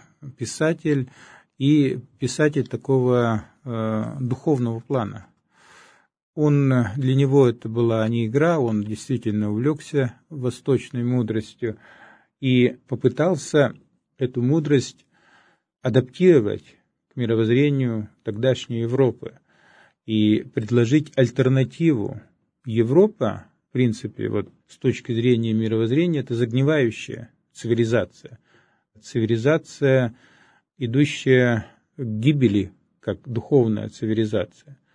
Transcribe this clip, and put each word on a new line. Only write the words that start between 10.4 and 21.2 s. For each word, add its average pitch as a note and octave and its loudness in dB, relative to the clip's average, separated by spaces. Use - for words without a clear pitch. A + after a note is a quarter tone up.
мудростью A2 -4
и B2+ 2
попытался C#3+ 0
эту B2+ -4
мудрость D3 0
адаптировать B2 2
к - -18
мировоззрению A#2 0
тогдашней A#2 -4
Европы B2 -2
и G#2+ 2
предложить A#2+ 0
альтернативу. C3 0